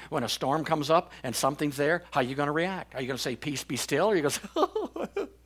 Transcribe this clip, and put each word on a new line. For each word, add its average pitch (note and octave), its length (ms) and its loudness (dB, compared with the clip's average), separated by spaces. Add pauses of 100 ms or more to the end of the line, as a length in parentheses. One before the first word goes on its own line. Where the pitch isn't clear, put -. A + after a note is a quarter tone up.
(100)
when C#3+ 140 0
a A2 40 -2
storm D3 360 0
comes D3+ 260 0
up E3+ 220 4 (100)
and B2 120 -6
something's D3 420 0
there, D#3 340 2
how C#3 100 2
you C3 140 0
gonna C#3+ 160 0
react? E3+ 460 -2
Are C3 40 -4
you C3 60 -4
gonna C3 100 -4
say, B2 200 -4
"Peace, C#3+ 260 -6
be C#3+ 140 -6
still"? D3+ 300 2
Or A3 80 4
are - 20 4
you D#3 60 4
gonna C#3+ 80 2
say, - 1000 -4 (180)